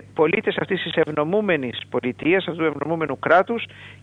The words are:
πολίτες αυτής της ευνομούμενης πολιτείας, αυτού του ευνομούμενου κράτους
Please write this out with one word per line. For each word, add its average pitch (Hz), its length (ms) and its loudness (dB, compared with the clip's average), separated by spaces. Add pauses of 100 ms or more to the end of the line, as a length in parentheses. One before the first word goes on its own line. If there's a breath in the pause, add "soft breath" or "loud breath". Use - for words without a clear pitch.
(140)
πολίτες 165 440 2
αυτής 175 260 -2
της 160 120 -6
ευνομούμενης 151 920 0
πολιτείας, 143 580 0
αυτού 170 120 -6
του 160 60 0 (100)
ευνομούμενου 151 440 -4
κράτους 196 460 4 (380 loud breath)